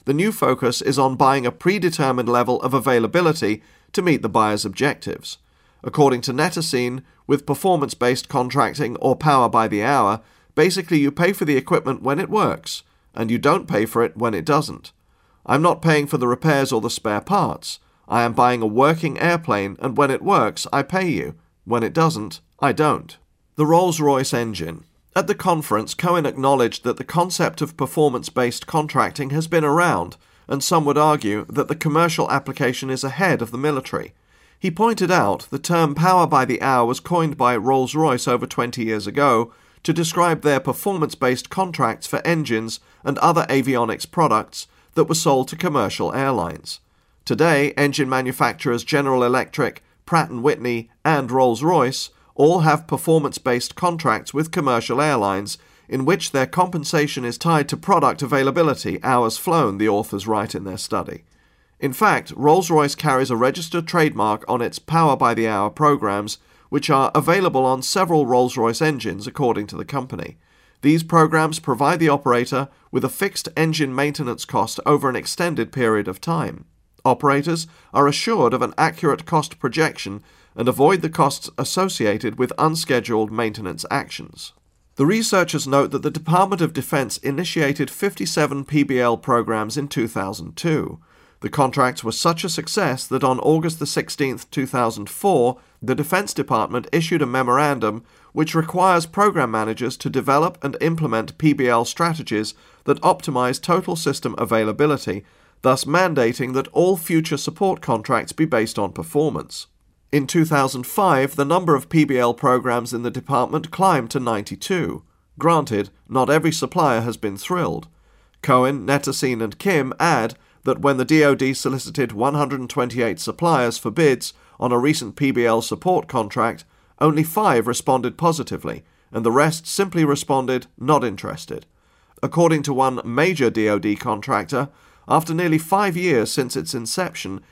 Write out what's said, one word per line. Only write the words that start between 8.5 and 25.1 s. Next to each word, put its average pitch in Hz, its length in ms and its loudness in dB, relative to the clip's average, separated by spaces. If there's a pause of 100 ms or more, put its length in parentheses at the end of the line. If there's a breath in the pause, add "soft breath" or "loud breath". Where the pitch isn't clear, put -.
or 127 180 2
power 135 340 2
by 110 180 2
the 104 160 -2
hour, 113 380 0 (320 soft breath)
basically 175 460 2
you 139 120 2
pay 175 220 2
for 190 120 -4
the 147 120 2
equipment 127 460 -2
when 139 160 0
it 202 100 -6
works, - 540 -2 (320)
and 113 160 -4
you 120 80 0
don't 147 280 2
pay 110 200 0
for - 160 0
it - 120 -2
when 113 200 -2
it 82 100 -4
doesn't. 143 460 -2 (560)
"I'm 139 160 2
not 165 180 2
paying 151 240 2
for 143 120 -2
the 123 100 0
repairs 139 440 2
or 117 80 0
the 113 120 -4
spare 104 300 -4
parts. - 580 -2 (280 soft breath)
I 120 140 0
am 120 120 0
buying 123 280 2
a 110 60 2
working 143 520 2
airplane, 113 600 0
and 123 180 -4
when 139 140 4
it 127 100 -4
works, 139 500 0
I 139 120 0
pay 185 260 -2
you. 78 240 -4 (320 soft breath)
When 117 160 0
it 110 120 0
doesn't, 160 460 0 (200)
I 131 120 2
don't." 147 460 -2 (380)
The 151 100 0
Rolls-Royce 151 680 2
engine. 92 500 -6 (320)